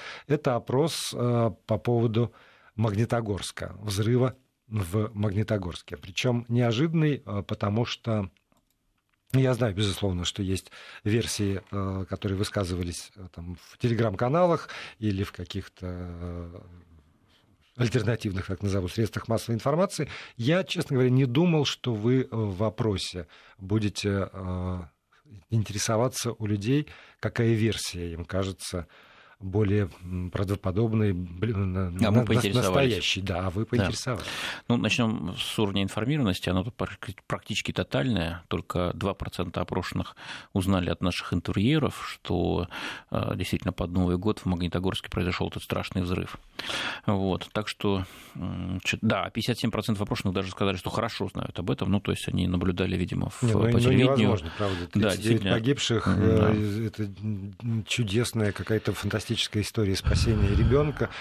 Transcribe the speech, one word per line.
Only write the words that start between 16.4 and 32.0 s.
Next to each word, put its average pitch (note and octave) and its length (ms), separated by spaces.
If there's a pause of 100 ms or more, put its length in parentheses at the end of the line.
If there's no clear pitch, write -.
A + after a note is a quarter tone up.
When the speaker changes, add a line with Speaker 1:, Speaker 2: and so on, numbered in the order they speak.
Speaker 1:
альтернативных, A2 720
так F#2+ 160
назову, G2 260
средствах G#2 400
массовой A2+ 280
информации. D3+ 520 (300)
Я, D#3 260
честно D#3 300
говоря, B2+ 160
не C3+ 160
думал, D3+ 400
что - 260
вы, A#2 300
э, B2+ 80
в G#2+ 260
вопросе G2 720 (320)
будете, G2 760
э, F#2 460 (720)
интересоваться A2 840
у G#2+ 140
людей, G#2+ 400 (340)
какая A2+ 320
версия F2+ 600
им E2 120
кажется F#2 600 (520)
более, G2 520 (120)
м, F2+ 280
правдоподобной, G2+ 840
бли-, F2+ 400
на-, F#2+ 360
Speaker 2:
А F#2 220